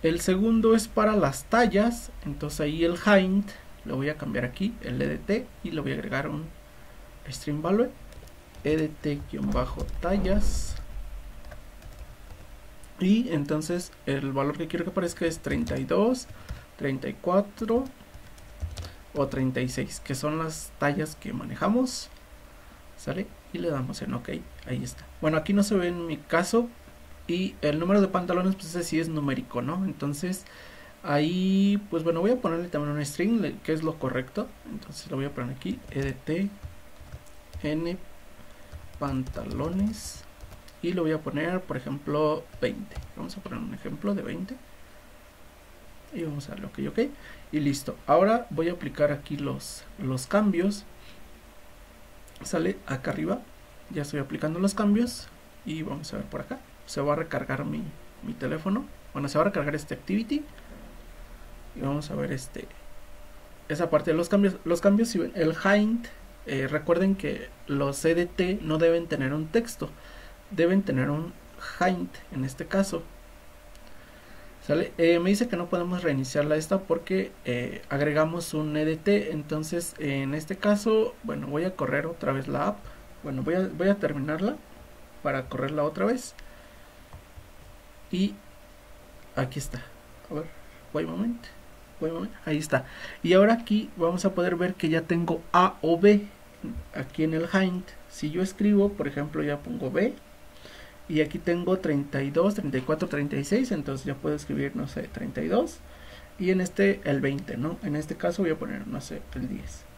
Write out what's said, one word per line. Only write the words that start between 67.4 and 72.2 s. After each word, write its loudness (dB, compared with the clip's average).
los 0
E 6
D 4
T 2
no 0
deben 6
tener 0
un -2
texto, -2
deben 4
tener 2
un -2
hint 2